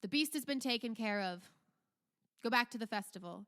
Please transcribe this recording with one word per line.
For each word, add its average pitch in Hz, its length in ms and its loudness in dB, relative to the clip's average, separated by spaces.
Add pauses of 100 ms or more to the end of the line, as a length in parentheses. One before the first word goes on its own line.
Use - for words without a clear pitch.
The 214 60 -6
beast 294 260 2
has 285 120 -2
been 277 140 0
taken 240 360 0
care 208 260 0
of. 180 280 -4 (920)
Go 233 60 2
back 240 220 4
to 247 80 -8
the 220 80 -4
festival. 190 600 -6